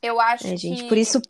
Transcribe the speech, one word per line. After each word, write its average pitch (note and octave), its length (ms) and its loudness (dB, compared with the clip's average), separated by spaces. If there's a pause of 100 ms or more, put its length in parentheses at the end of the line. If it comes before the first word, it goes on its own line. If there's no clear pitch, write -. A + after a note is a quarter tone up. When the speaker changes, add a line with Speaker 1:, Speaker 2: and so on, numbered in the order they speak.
Speaker 1:
Eu A#3 180 -2
acho A#3 280 2
Speaker 2:
É, F#3 100 -4
gente, F3 260 -6
Speaker 1:
que A#3+ 60 -12
Speaker 2:
por A3 80 4
isso A3+ 320 2